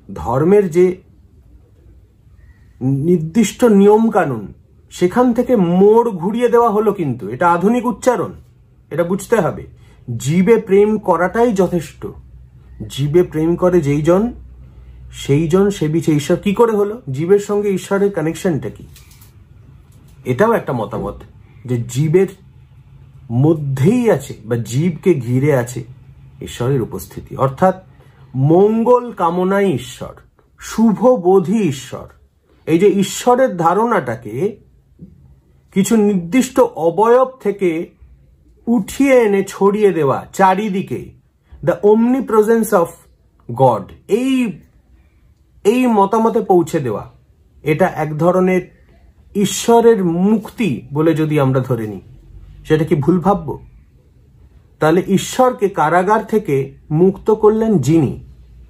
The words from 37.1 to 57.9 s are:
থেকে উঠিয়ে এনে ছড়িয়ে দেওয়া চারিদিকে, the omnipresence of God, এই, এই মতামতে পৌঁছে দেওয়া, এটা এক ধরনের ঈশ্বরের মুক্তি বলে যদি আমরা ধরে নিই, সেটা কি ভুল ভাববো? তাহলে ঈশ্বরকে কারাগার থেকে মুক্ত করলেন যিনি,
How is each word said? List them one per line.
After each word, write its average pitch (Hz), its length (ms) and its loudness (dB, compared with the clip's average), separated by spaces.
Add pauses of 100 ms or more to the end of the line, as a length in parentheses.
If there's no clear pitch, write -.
থেকে 185 520 -4 (760)
উঠিয়ে 247 560 0
এনে 196 260 2
ছড়িয়ে 202 440 2
দেওয়া 135 400 -2
চারিদিকে, 190 880 -2 (440)
the 170 200 0
omnipresence 226 880 2
of 170 180 2 (580)
God, 117 360 2 (240)
এই, 247 520 -2 (1040)
এই 254 220 2
মতামতে 226 540 0
পৌঁছে 175 400 0
দেওয়া, 107 300 -8 (520)
এটা 156 240 0
এক 156 320 -6
ধরনের 180 440 0 (720)
ঈশ্বরের 226 720 2
মুক্তি 180 880 -2
বলে 156 220 0
যদি 151 260 0
আমরা 131 200 0
ধরে 113 260 -4
নিই, 95 140 -10 (640)
সেটা 156 200 0
কি 175 100 -2
ভুল 160 260 2
ভাববো? 170 380 -2 (1200)
তাহলে 165 300 2
ঈশ্বরকে 208 600 0
কারাগার 185 560 0
থেকে 151 500 -2 (160)
মুক্ত 190 400 2
করলেন 214 480 2
যিনি, 139 460 0 (460)